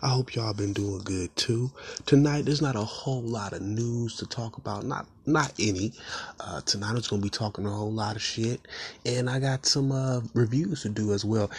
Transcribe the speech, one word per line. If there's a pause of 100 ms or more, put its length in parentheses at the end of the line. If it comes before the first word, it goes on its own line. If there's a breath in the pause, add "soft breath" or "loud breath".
I
hope
y'all
been
doing
good,
too. (340 loud breath)
Tonight,
there's
not
a
whole
lot
of
news
to
talk
about.
Not, (180)
not
any. (480 loud breath)
Uh,
tonight,
I'm
just
gonna
be
talking
a
whole
lot
of
shit. (380 loud breath)
And
I
got
some,
uh, (140)
reviews
to
do
as
well.